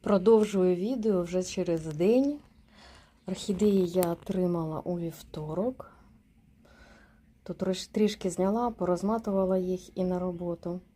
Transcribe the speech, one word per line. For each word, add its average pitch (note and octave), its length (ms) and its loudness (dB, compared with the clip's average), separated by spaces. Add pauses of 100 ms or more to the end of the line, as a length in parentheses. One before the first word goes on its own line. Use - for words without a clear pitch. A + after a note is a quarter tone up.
Продовжую G3+ 720 4
відео G#3+ 480 0
вже F3+ 200 -2
через E3+ 420 -2
день. A#3 540 2 (840)
Орхідеї F#3+ 640 2
я F3 240 2
отримала E3+ 680 -2
у F3 200 -6
вівторок. E3 920 -8 (1500)
Тут - 140 -10
трош-, F#3 340 -4
трішки G#3 380 0
зняла, G#3 420 0
порозматувала F#3+ 880 0
їх F#3 400 -4
і F#3 60 0
на F3+ 160 0
роботу. F3 640 -6 (140)